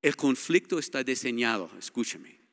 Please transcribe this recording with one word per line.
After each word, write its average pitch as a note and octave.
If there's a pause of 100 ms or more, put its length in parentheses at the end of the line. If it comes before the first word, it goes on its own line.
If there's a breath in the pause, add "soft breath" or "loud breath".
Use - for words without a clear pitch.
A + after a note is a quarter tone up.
El D3
conflicto D#3+
está C3+
diseñado, A#2+
escúchame. - (140)